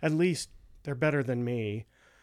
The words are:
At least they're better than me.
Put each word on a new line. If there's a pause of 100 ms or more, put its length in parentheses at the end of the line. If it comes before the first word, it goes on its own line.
At
least (340)
they're
better
than
me. (380)